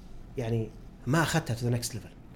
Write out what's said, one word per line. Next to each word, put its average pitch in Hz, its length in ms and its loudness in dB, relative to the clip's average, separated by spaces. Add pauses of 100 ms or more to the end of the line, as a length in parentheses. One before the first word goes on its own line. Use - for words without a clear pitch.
(380)
يعني 113 320 2 (380)
ما 156 140 6
أخذتها 156 340 4
to - 40 -4
the 123 180 4
next 120 140 -2
level. - 220 -8 (220)